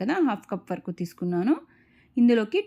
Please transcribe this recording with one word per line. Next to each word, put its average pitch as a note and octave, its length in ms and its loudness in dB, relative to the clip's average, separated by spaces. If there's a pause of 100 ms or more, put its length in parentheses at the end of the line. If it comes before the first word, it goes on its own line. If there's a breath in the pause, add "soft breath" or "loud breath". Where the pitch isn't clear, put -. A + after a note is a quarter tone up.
కదా, C#4+ 220 -2
హాఫ్ G#3+ 240 -4
కప్ F#3 220 -10
వరకు F3+ 280 -8
తీసుకున్నాను. F3 560 -2 (600 soft breath)
ఇందులోకి A#3+ 500 4